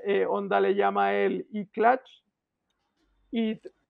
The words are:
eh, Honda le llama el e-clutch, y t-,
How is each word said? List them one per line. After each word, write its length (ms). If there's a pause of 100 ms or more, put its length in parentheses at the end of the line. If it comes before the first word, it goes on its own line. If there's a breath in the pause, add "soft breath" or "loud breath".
eh, 240
Honda 320
le 140
llama 400
el 380
e-clutch, 560 (1200)
y 240
t-, 160 (200)